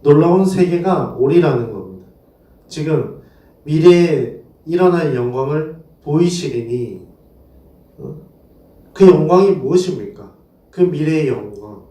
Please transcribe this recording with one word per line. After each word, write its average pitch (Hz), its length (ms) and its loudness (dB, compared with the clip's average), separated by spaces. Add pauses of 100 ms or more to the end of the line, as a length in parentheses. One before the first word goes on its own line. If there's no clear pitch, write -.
놀라운 170 440 4
세계가 175 720 -2
오리라는 131 560 0
겁니다. 95 340 -18 (600)
지금 151 540 -6 (420)
미래에 160 760 2 (240)
일어날 170 500 0
영광을 135 680 -6 (200)
보이시리니, 123 1040 -6 (920)
어? - 240 -18 (720)
그 190 140 6
영광이 175 440 4
무엇입니까? 143 840 -4 (340)
그 - 120 -4
미래의 156 480 0
영광. 104 600 -12